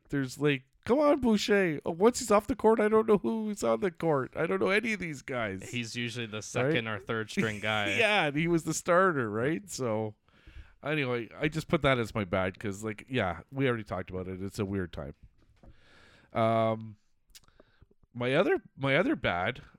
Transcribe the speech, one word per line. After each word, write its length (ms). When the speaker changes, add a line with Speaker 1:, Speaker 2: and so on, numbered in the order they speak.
Speaker 1:
there's, 280
like, 260
come 160
on, 220
Boucher. 640
Oh, 60
once 280
he's 120
off 160
the 80
court, 260
I 80
don't 180
know 120
who's 440
on 160
the 120
court. 440
I 100
don't 140
know 120
any 200
of 80
these 220
guys. 500
Speaker 2:
He's 240
usually 300
the 120
Speaker 1:
Right? 60
Speaker 2:
second 460
or 100
third 320
string 280
Speaker 1:
<laughs> 20
Speaker 2:
guy. 360
Speaker 1:
Yeah, 280
and 100
he 140
was 160
the 80
starter, 560
right? 400
So, 460
anyway, 460
I 80
just 220
put 140
that 140
as 160
my 120
bad 340
'cause, 240
like, 260
yeah, 280
we 160
already 160
talked 240
about 180
it. 140
It's 180
a 60
weird 260
time. 220
Um, 640
my 220
other, 260
my 180
other 200
bad 460